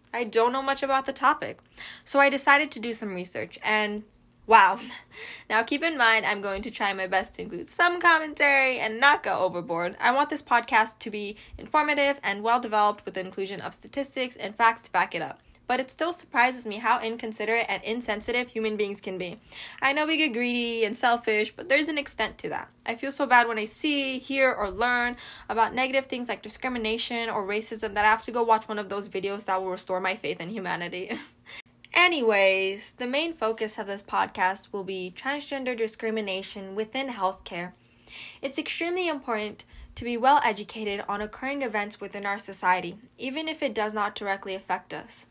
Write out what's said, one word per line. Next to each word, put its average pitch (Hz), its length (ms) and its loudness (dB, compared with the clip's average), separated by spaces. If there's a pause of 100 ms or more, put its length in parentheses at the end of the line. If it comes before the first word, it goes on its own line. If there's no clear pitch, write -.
(140)
I 240 120 -2
don't 226 260 4
know 262 100 -2
much 269 220 -2
about 269 220 2
the 269 80 -4
topic. 277 460 0 (440)
So - 160 0
I 277 100 8
decided 285 420 4
to 226 100 -10
do 233 100 -4
some 214 240 -6
research, 180 480 -8
and 214 400 0 (420)
wow. 202 380 8
<laughs> - 40 -12 (600)
Now 220 140 2
keep 285 220 -2
in 330 120 0
mind, 226 300 4
I'm 202 160 0
going 196 220 -4
to 233 80 -8
try 208 220 -2
my 190 120 -4
best 190 300 0
to - 80 -8
include - 260 -10
some 349 320 2
commentary 294 800 4
and 220 200 -2
not - 220 6
go - 160 0
overboard. 175 640 -2
I 240 120 4
want 294 200 2
this 294 100 -6
podcast 233 580 2
to 226 120 -10
be 208 260 -8 (200)
informative 285 680 2
and 202 180 -2
well-developed 214 640 2
with 190 80 -10
the 190 80 -6
inclusion 190 400 -8
of - 140 -10
statistics 262 600 -6
and 202 200 -10
facts 226 260 4
to - 100 -20
back 190 220 2
it 165 80 -4
up. 143 180 -10 (280)
But 247 120 2
it 262 120 -6
still 330 200 -2
surprises 254 540 0
me 208 120 -6
how 226 220 2
inconsiderate 226 680 -2
and 190 140 -4
insensitive 233 640 -2
human 220 280 -2
beings 202 240 -2
can 185 200 -8
be. 180 180 -8 (460)
I 269 100 4
know 302 140 0
we 320 100 2
get 302 160 0
greedy 233 500 0
and 208 140 -2
selfish, 226 580 0
but - 140 -8
there's 294 200 2
an 302 100 -4
extent 220 400 -6
to 170 100 -8
that. - 200 -8 (180)
I 233 80 -4
feel 269 160 -6
so 277 160 -2
bad 240 200 8
when 226 120 -2
I 208 60 -2
see, 277 520 -2
hear, 262 340 2
or 202 200 -2
learn 240 440 0 (320)
about 220 280 2
negative 262 320 0
things 247 200 -6
like 214 140 -6
discrimination 226 880 -4
or 202 160 -2
racism 214 480 -4
that 208 120 4
I 214 40 8
have 226 140 4
to - 80 -10
go 233 100 0
watch 220 260 4
one 214 120 -6
of 196 100 -6
those 202 200 -6
videos 196 360 -6
that 190 160 0
will 185 100 -4
restore 185 280 -4
my 190 160 -2
faith - 260 -6
in 165 80 -10
humanity. 180 640 -6 (120)
<laughs> - 40 -20 (720)
Anyways, 202 920 4
the 247 160 -8
main 311 260 -2
focus 220 440 -2
of 202 100 -6
this 196 160 -8
podcast 196 680 -2
will 196 100 -4
be 185 320 -8
transgender 269 600 -4
discrimination 208 1000 -4
within 220 320 -4
healthcare. 190 640 -4 (680)
It's 269 180 -6
extremely 349 480 -2
important 226 560 -4 (320)
to - 80 -10
be 240 140 -2
well 269 260 8
educated 214 640 -2
on 202 140 -4
occurring 262 400 -6
events 214 400 -4
within 202 240 -8
our 202 120 -2
society, 185 600 0 (200)
even 277 300 -6
if 311 160 -6
it 247 100 0
does 214 200 -2
not 208 200 -2
directly 196 420 -4
affect 190 380 -6
us. - 380 -14